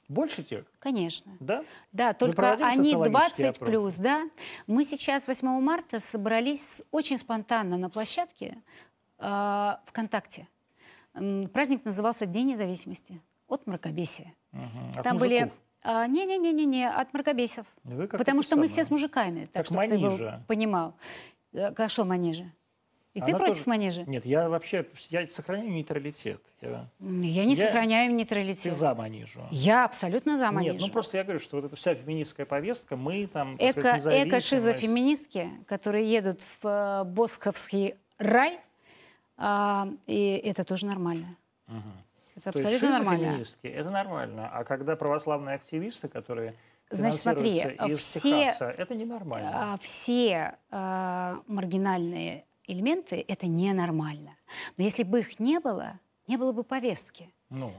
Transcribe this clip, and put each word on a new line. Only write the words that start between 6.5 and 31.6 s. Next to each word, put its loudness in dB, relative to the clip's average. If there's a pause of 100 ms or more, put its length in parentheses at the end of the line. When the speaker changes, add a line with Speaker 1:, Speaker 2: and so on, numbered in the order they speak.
Speaker 2:
с-, -16
очень 0
спонтанно 0
на -2
площадке, -4 (600)
а, -2
ВКонтакте. -4 (680)
М, -2
праздник 0
назывался 0
День 0
независимости -6 (260)
от -4
мракобесия. -6 (180)
Speaker 1:
Мгм. -12
От -6
Speaker 2:
Там 2
были, 4
Speaker 1:
мужиков? 0 (260)
Speaker 2:
а, 0
не-не-не-не-не, 2
от -2
мракобесов. 0 (180)
Speaker 1:
Вы -6
как-то -6
Speaker 2:
Потому 4
Speaker 1:
это 0
Speaker 2:
что 4
мы 6
Speaker 1:
самое. 2
Speaker 2:
все 2
с 0
мужиками, 0
так -2
Speaker 1:
Как -
Speaker 2:
чтоб 0
ты 4
был 4
Speaker 1:
манижа. -4
Speaker 2:
понимал. 2 (600)
Э, -2
к-, -8
а 2
шо 0
манижа? 0 (680)
И -8
ты 0
Speaker 1:
Она 2
Speaker 2:
против 4
Speaker 1:
тоже -2
Speaker 2:
манижа? 0
Speaker 1:
Нет, -6
я 4
вообще, -2 (240)
я -2
сохраняю -6
нейтралитет. -6 (200)
Я -10 (100)
Speaker 2:
М, -4
я 2
не 6
Speaker 1:
я 4
Speaker 2:
сохраняю 4
нейтралитет. -2
Speaker 1:
Ты 0
за 2
манижу? -10 (100)
Speaker 2:
Я 6
абсолютно 0
за 2
Speaker 1:
Нет, 0
ну -2
Speaker 2:
манижу. -4
Speaker 1:
просто -2
я 0
говорю, -4
что -8
вот -4